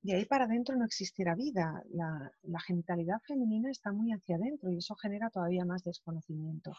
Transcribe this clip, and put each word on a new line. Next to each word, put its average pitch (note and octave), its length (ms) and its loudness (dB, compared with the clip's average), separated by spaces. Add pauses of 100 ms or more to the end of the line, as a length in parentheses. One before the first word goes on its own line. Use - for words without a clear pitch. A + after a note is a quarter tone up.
de G3 140 0
ahí G3+ 100 4
para C4+ 200 4
adentro A#3+ 320 2
no A#3 80 4
existiera F#3 500 0
vida. F#3 560 0
La, D#3+ 400 -2 (120)
la E3 180 -4
genitalidad F3 560 0 (100)
femenina A#3+ 420 2
está A#3 220 -6
muy A3 220 0
hacia F#3 240 -2
adentro A#3 340 -2
y F3 60 0
eso F3 180 -6
genera G#3 340 -4
todavía F3+ 360 0
más F3+ 180 -2
desconocimiento. D#3+ 960 -6